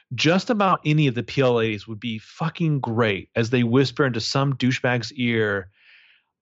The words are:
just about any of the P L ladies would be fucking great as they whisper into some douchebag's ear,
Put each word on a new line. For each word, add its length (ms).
just 380
about 340
any 220
of 80
the 80
P 180
L 140
ladies 320
would 120
be 200
fucking 600
great 560
as 140
they 140
whisper 420
into 160
some 320
douchebag's 600
ear, 560